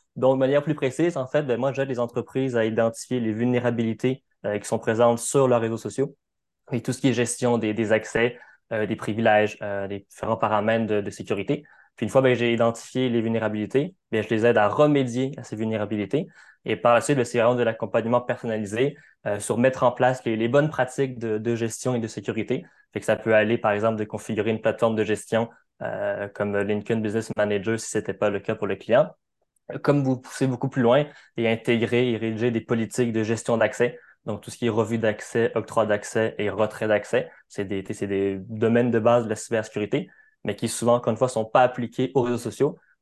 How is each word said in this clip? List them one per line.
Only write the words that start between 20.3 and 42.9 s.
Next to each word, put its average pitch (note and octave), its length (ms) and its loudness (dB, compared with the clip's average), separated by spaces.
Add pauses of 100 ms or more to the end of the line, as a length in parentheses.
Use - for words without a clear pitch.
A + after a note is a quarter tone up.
les A2+ 120 0
bonnes C#3+ 220 2
pratiques C3 500 -4
de, A2 180 -4
de A#2 180 -2
gestion A2+ 400 -2
et A#2 40 -2
de A2 80 -4
sécurité. A2 580 -4 (260)
Fait G#2 80 -6
que - 60 -14
ça A2 100 2
peut A2+ 200 2
aller, G#2+ 220 4
par A2 140 0
exemple, G#2+ 260 0
de G#2+ 60 -2
configurer G#2+ 480 -4
une A2 100 -2
plateforme A2+ 340 0
de G#2+ 80 2
gestion, A2 460 -2 (320)
euh, G2+ 480 -6
comme G#2 280 -4
LinkedIn G#2 440 -2
Business A2 340 -4
Manager, G#2 440 0
si - 100 -12
c'était G#2 240 -4
pas G#2+ 160 0
le G2 100 -4
cas A2 160 -4
pour G#2+ 120 -6
le G2 80 -2
client. C#3 340 2 (720)
Comme C#3+ 220 2
vous C3 140 0
poussez - 300 -4
beaucoup C3 220 -4
plus C3+ 120 -2
loin, B2+ 240 6 (300)
et A2+ 140 0
intégrer A#2 600 2
et A2 60 0
rédiger A2+ 340 -2
des A2+ 100 0
politiques A#2 500 -2
de A2 120 0
gestion A2+ 340 -2
d'accès. A#2 420 0 (260)
Donc, G#2 160 -8
tout - 100 -16
ce - 60 -16
qui A#2+ 100 -2
est - 20 2
revue A2 280 0
d'accès, A2+ 580 0
octroi A2 300 0
d'accès G#2+ 520 -2
et G2+ 120 -2
retrait G#2+ 380 -2
d'accès, G#2+ 420 0 (200)
c'est G2+ 160 -6
des, F#2+ 260 -4
c'est G#2+ 160 -6
des G2 320 -2
domaines A2+ 520 2
de A2+ 80 2
base A#2 260 4
de G#2+ 40 -6
la G#2+ 60 -2
cybersécurité, A2 720 -4 (360)
mais G#2+ 100 -4
qui A#2 140 -4
souvent, A#2+ 260 2
encore A#2+ 160 0
une A2+ 60 -2
fois, B2+ 100 2
sont A2+ 160 -2
pas B2+ 200 4
appliqués B2 520 -2
aux C3 60 2
réseaux A#2+ 160 0
sociaux. C3 400 -2 (240)